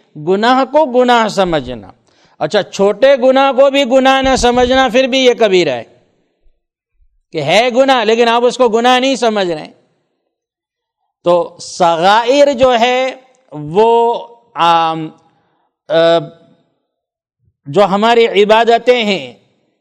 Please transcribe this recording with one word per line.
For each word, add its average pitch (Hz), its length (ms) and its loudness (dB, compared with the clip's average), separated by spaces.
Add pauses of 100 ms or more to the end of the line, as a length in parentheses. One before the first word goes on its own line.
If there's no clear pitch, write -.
(280)
گناہ 226 360 0
کو 285 220 0
گناہ 240 420 0
سمجھنا، 147 600 -4 (520)
اچھا، 180 240 -2
چھوٹے 208 520 0
گناہ 262 360 2
کو 269 180 2
بھی 277 140 0
گناہ 262 380 2
نہ 262 140 0
سمجھنا، 247 560 0
پھر 262 160 0
بھی 254 120 -2
یہ 254 200 2
کبیرہ 185 300 0
ہے 120 140 -6 (1500)
کہ 160 100 -8
ہے 196 340 0
گناہ، 262 280 2
لیکن 226 240 0
آپ 240 180 0
اس 247 120 -2
کو 254 120 0
گناہ 240 300 0
نہیں 262 160 -2
سمجھ 214 320 -2
رہے۔ 160 240 -8 (1500)
تو 175 380 -2
صغائر 220 920 0
جو 247 260 2
ہے 254 360 -2 (360)
وہ، 220 760 -2 (260)
آم، 160 560 -2 (800)
آ، 147 40 -4 (1700)
جو 160 200 0
ہماری 208 580 0
عبادتیں 233 600 2
ہیں، 156 300 -6 (480)